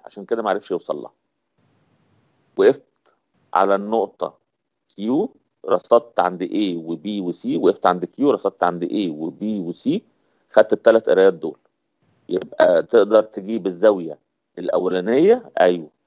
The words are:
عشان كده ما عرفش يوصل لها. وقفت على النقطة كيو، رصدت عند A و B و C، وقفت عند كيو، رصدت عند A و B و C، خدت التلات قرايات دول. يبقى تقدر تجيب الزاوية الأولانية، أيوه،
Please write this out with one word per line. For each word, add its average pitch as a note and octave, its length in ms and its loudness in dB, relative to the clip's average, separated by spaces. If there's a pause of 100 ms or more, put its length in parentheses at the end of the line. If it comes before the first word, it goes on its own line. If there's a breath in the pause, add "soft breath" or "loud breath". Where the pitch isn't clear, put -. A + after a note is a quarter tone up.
عشان G2+ 200 -18
كده A2+ 180 -4
ما G#2+ 60 -2
عرفش G2 220 -4
يوصل - 260 -6
لها. - 140 -16 (1500)
وقفت G#2+ 260 4 (720)
على G2 220 2
النقطة G2+ 640 -4 (580)
كيو، C3 400 -4 (300)
رصدت - 540 0
عند F2+ 240 -2
A F#2 320 -2
و E2 200 -8
B D#2 120 -12
و G2 260 -6
C، - 120 -16
وقفت B2+ 400 0
عند F2+ 200 0
كيو، C#3 260 0
رصدت G2 320 -2
عند F2 220 -2
A G2+ 240 -4
و D#2 220 -8
B - 120 -14
و G2+ 300 -6
C، D#3+ 260 -4 (520)
خدت - 220 4
التلات A2+ 360 2
قرايات F#2+ 240 4
دول. D#2+ 240 -10 (720)
يبقى F2 540 0
تقدر G#2+ 400 4
تجيب G#2 440 -8
الزاوية F2 520 0 (380)
الأولانية، F#2 1040 0
أيوه، F2 300 2 (180)